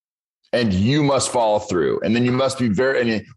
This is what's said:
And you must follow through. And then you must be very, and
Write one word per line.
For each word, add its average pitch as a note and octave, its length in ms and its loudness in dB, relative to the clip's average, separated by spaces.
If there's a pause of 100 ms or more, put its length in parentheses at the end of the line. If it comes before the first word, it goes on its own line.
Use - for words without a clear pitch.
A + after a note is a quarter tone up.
(520)
And A#2 180 0
you A2+ 320 2
must C#3 300 0
follow G#2+ 280 0
through. C#2+ 420 -2
And G#2+ 120 0
then A#2+ 120 2
you B2 60 0
must B2+ 260 -2
be B2 100 0
very, B2 320 0
and A2+ 240 -2 (120)